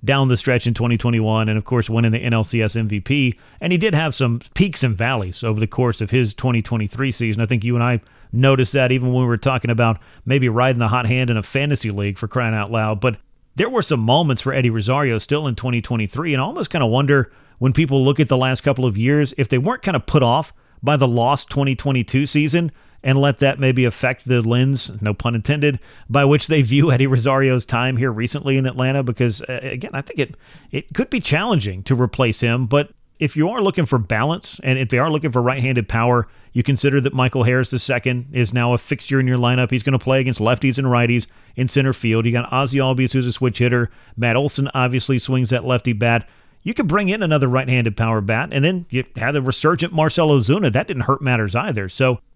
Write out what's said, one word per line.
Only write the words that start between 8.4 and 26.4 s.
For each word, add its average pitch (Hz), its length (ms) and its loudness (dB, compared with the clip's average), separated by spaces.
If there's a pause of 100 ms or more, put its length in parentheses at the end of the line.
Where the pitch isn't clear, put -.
that 131 180 2
even 127 220 0
when 127 100 2
we 127 60 2
were 117 80 0
talking 123 340 -2
about 113 300 2 (240)
maybe 127 240 2
riding 120 300 2
the 117 100 0
hot 120 180 0
hand 127 220 0
in 117 80 0
a 107 60 -2
fantasy 139 480 -2
league, 101 260 -4
for - 100 -8
crying 113 280 -2
out 104 160 -4
loud. 107 300 -2
But 120 180 0 (360)
there 220 160 0
were 247 100 0
some 147 200 -2
moments 131 420 2
for 135 100 -2
Eddie 131 160 2
Rosario 117 480 0
still 147 300 -4
in 127 80 -2
twenty 120 260 -2
twenty-three, 123 540 -4
and 131 80 0
I - 20 0
almost 262 260 -6
kinda 147 160 0
wonder 135 460 2 (260)
when 131 140 2
people 139 320 2
look 139 160 2
at 143 80 2
the 135 80 2
last 127 260 0
couple 127 220 0
of 107 140 0
years, 139 400 0
if 127 100 0
they 131 100 2
weren't 214 240 -2
kinda 160 180 0
put - 220 2
off 127 300 0 (300)
by 147 140 2
the 131 120 2
lost 120 400 0
twenty 139 260 0
twenty-two 131 520 -2
season 156 440 0 (320)
and 135 160 2
let 139 200 2
that 135 200 2
maybe 131 280 2
affect 127 400 -4
the 123 160 2
lens, 123 480 0 (100)
no 104 140 -2
pun 120 200 -4
intended, 143 440 0 (320)
by 139 140 2
which 143 240 2